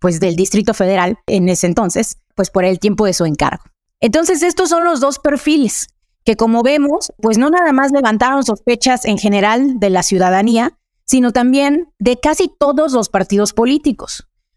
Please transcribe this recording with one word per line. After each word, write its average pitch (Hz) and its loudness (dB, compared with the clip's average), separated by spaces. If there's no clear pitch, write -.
pues, 170 0
del 180 0
Distrito 208 0
Federal 185 0
en 185 0
ese 180 0
entonces, 180 -2
pues 190 -4
por 185 0
el 185 0
tiempo 208 0
de 185 0
su 175 -2
encargo. 147 -4
Entonces, 311 0
estos 349 0
son 339 0
los 339 0
dos 277 0
perfiles 285 -2
que, 220 2
como 226 0
vemos, 285 0
pues 220 0
no 277 2
nada 339 2
más 269 2
levantaron 254 0
sospechas 240 -2
en 208 -2
general 220 0
de 196 0
la 180 0
ciudadanía, 202 0
sino 247 0
también 277 0
de 247 0
casi 311 0
todos 285 0
los 233 0
partidos 202 0
políticos. 254 -2